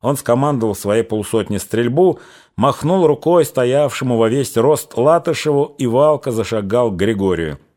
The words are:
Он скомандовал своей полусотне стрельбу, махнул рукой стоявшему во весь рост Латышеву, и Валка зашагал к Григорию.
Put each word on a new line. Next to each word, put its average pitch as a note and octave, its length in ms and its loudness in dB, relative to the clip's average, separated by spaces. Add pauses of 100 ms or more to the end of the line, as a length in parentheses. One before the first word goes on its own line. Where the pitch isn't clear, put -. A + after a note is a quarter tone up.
Он C3+ 160 -2
скомандовал A#2+ 580 0
своей G#2 280 -2
полусотне G#2 560 -4
стрельбу, B2+ 600 0 (380)
махнул D#3+ 500 0
рукой D3+ 380 2
стоявшему C3 720 0
во A2+ 100 4
весь C3 280 -2
рост C3+ 400 0
Латышеву, D3 840 0
и C3 80 -2
Валка C#3 440 2
зашагал A2 600 -2
к F#2+ 60 -6
Григорию. F#2 640 -2 (180)